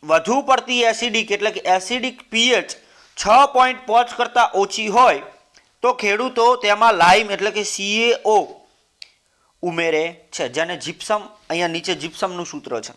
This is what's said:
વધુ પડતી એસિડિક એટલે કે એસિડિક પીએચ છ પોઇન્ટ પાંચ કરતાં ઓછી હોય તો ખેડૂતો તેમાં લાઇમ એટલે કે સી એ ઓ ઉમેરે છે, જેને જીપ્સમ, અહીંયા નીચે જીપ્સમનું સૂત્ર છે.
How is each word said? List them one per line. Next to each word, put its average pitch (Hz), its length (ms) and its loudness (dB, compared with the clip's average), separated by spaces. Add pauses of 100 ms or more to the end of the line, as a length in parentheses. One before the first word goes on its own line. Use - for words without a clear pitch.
વધુ 165 380 2
પડતી 247 400 0
એસિડિક 220 500 0
એટલે 208 200 -2
કે 202 80 -10
એસિડિક 233 680 -4
પીએચ 226 440 0 (440)
છ - 100 -6 (260)
પોઇન્ટ 254 340 0
પાંચ 240 300 0
કરતાં 233 340 0
ઓછી 196 360 -2
હોય 202 340 4 (600)
તો 247 120 2
ખેડૂતો 240 640 0
તેમાં 214 380 2
લાઇમ 190 380 4
એટલે 196 200 -4
કે 208 120 -4
સી 208 480 -2
એ 226 40 2 (100)
ઓ 202 220 2 (1120)
ઉમેરે 170 720 -4
છે, 147 160 -6
જેને 160 300 -6
જીપ્સમ, 190 500 -8 (220)
અહીંયા 170 180 -2
નીચે 165 280 -4
જીપ્સમનું 170 500 -8
સૂત્ર 123 360 -10
છે. - 160 -16